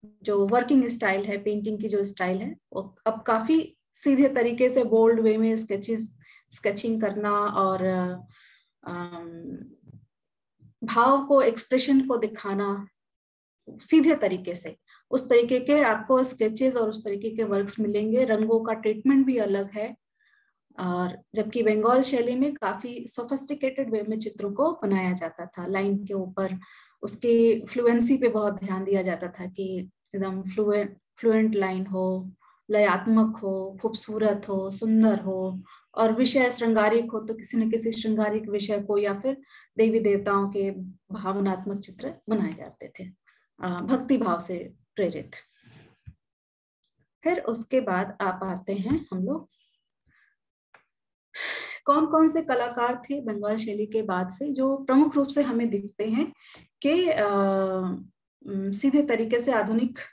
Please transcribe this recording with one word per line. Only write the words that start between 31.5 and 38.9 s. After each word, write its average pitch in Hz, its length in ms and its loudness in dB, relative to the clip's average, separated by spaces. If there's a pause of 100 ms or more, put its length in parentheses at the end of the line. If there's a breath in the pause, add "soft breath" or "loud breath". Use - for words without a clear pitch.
line 190 320 -2
हो, 185 460 -4 (380 soft breath)
लयात्मक 214 640 4
हो, 190 460 -6
खूबसूरत 214 680 0
हो, 190 220 -2
सुंदर 220 500 6
हो, 185 420 -4 (320 loud breath)
और 226 180 4
विषय 247 380 4
श्रृंगारिक 226 600 2
हो 220 100 -4
तो 220 140 -6
किसी - 220 -8
न 220 140 2
किसी 226 220 -2
श्रृंगारिक 214 560 0
विषय 202 320 -2
को 202 180 0